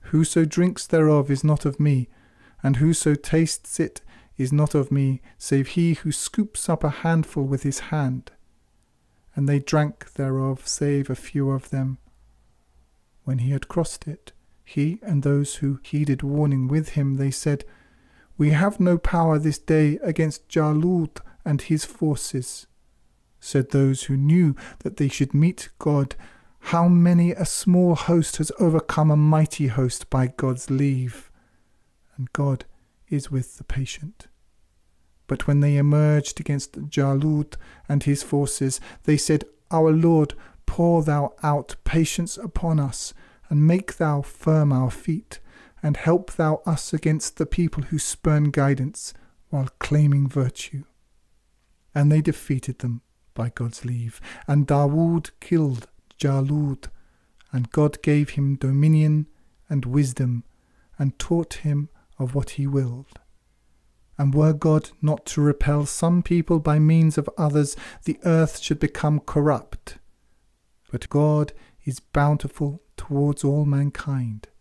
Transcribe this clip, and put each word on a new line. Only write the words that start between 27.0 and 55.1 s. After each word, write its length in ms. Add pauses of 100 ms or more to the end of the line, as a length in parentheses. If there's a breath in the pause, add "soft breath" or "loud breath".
a 160
small 480
host 420
has 220
overcome 520
a 60
mighty 520
host 420
by 160
God's 420
leave." 640 (840)
And 180
God 320 (420)
is 220
with 260
the 80
patient. 640 (960)
But 200
when 140
they 180
emerged 600
against 520
Jalut 680 (320 loud breath)
and 140
his 200
forces, 560 (260 loud breath)
they 120
said, 300 (240)
"Our 200
Lord, 440 (320 loud breath)
pour 360
thou 400
out 420
patience 520
upon 420
us, 360 (340 soft breath)
and 180
make 300
thou 240
firm 500
our 200
feet, 500 (420 soft breath)
and 140
help 360
thou 240 (100)
us 260
against 460
the 80
people 380
who 140
spurn 520
guidance 640 (340 soft breath)
while 300
claiming 500
virtue." 560 (1080)
And 180
they 80
defeated 600
them 200 (320)
by 160
God's 360
leave, 360 (260 loud breath)
and 200
Dawood 640 (100)